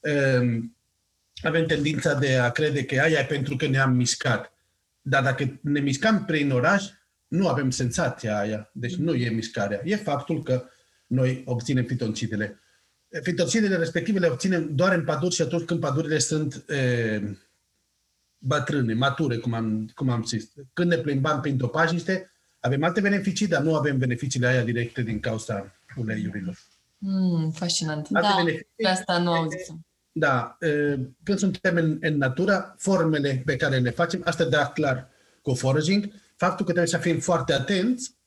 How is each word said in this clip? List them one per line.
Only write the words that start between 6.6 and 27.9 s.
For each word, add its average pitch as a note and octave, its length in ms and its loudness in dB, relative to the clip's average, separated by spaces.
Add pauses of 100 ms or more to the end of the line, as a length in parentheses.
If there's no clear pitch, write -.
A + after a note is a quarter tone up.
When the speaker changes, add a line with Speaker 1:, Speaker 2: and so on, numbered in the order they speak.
Speaker 1:
nu F3+ 200 0
avem C3 220 0
senzația B2 720 -2
aia. G#2+ 340 -4
Deci A#2 220 -6
nu D#3 180 0
e B2 160 0
mișcarea. G#2+ 540 -4
E G3 120 0
faptul C#3+ 480 -2
că B2+ 220 0 (420)
noi B2+ 380 2
obținem B2+ 380 0
fitoncidele. G#2+ 760 -4 (640)
Fitoncidele F#3 520 0
respective E3+ 440 0
le F3 80 4
obținem E3 480 0
doar F#3 180 4
în E3+ 100 2
păduri D#3+ 320 -2
și - 60 0
atunci E3 240 0
când E3+ 140 -2
pădurile D3+ 380 0
sunt, D3 520 -2
e, A#2+ 520 0 (1160)
bătrâne, C3+ 560 0
mature, C3 440 0
cum A#2 160 -4
am, A2 420 -4
cum C3+ 140 -2
am A#2 140 -2
zis. A2 220 -6 (280)
Când F3 160 0
ne E3+ 80 2
plimbăm C#3+ 440 0
prin C3+ 160 -2
topajiște, E3 720 -2 (280)
avem C#3 240 0
alte F3+ 180 2
beneficii, G3+ 460 0
dar D#3 140 2
nu D#3 140 2
avem C#3 220 0
beneficiile B2+ 500 0
aia B2+ 160 4
directe A#2 380 -2
din A2 180 -2
cauza G#2+ 560 -6 (200)
uleiurilor. G#2+ 640 -6 (400)
Speaker 2:
Mm, F3+ 540 0
fascinant. D#3+ 640 -4